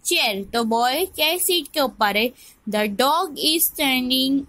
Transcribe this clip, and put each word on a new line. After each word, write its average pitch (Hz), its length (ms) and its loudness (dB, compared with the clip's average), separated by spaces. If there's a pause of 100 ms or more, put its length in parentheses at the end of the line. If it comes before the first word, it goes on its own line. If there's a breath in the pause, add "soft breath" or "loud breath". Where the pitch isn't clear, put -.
chair। 240 400 0 (100)
तो 233 120 0
बॉय 247 400 0
क्या 302 220 -2
है? 339 120 0
सीट 349 340 0
के 311 60 -2
ऊपर 214 380 0
है। 233 120 0 (400 loud breath)
The 214 140 0 (180)
dog 311 440 0
is 311 240 2
standing 262 800 0